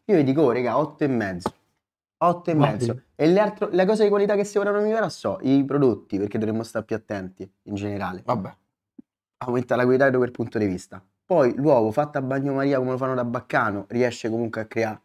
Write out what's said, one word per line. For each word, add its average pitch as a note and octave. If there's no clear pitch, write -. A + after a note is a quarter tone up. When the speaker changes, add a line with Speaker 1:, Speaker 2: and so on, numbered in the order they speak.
Speaker 1:
io G#3
gli D3+
dico, C3+
"Oh, B2+
regà, A#2+
otto D3+
e D3
mezzo." G2+
Otto F3
e E3
mezzo. B2
Speaker 2:
Vai. B2+
Speaker 1:
E D3
le F#3
altre, G3+
le F#3
cose G#3+
di G#3
qualità G3+
che G3+
si G3+
vorranno G3+
migliorare G#3+
so, -
i C3+
prodotti, C3+
perché G#2
dovremmo A2
stare A2
più A2+
attenti F#2+
in G#2
generale. G2+
Speaker 2:
Vabbè. A2+
Speaker 1:
Aumenta B2
la B2
qualità C3
da B2+
quel B2
punto A2+
di G#2
vista. F2+
Poi D3
l'uovo B2+
fatto D3
a C3+
bagnomaria C3+
come B2+
lo B2+
fanno C3
da B2
Baccano A#2+
riesce A#2+
comunque A2+
a -
creare A2